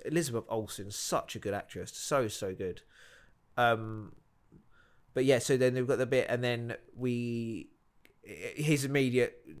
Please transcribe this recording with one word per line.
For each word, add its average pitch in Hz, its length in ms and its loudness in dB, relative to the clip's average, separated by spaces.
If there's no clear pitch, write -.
Elizabeth 143 440 0
Olsen, 104 420 -4
such - 460 -4
a - 20 -8
good 98 160 -4
actress, 92 400 -8
so, 135 340 0
so 98 260 -4
good. 90 280 -6
Um, 110 560 0
but 131 100 2
yeah, 135 140 6
so 135 180 4
then 127 180 6
they've 127 120 0
got 120 120 2
the 127 80 2
bit, 123 220 2
and 123 160 0
then 117 300 -2
we, 120 760 -2
his 127 600 -2
immediate, 127 580 2